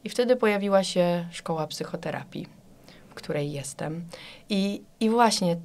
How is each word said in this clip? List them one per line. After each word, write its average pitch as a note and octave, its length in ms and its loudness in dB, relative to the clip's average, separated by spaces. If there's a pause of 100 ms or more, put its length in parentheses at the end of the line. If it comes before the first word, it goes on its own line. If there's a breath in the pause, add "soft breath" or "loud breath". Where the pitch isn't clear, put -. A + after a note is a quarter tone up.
I G#3+ 40 -8
wtedy B3 280 4
pojawiła G3+ 480 4
się F3 460 2
szkoła D#3+ 360 -4
psychoterapii, - 800 -8 (640 soft breath)
w - 60 -20
której D3 380 -4
jestem. D3+ 520 -8 (440 loud breath)
I, G3 340 0 (180)
i A3 100 4
właśnie G#3+ 540 4